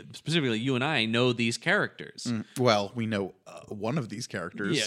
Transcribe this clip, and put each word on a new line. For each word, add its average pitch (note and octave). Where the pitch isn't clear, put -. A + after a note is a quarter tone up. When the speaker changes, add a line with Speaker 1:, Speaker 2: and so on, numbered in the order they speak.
Speaker 1:
specifically C#3
you C3
and B2
I, C#3
know A#2+
these A#2
characters. -
Speaker 2:
Mm, A2
well, G#2
we A#2
know, G2+
uh, -
one A2
of A#2+
these G2+
characters. G2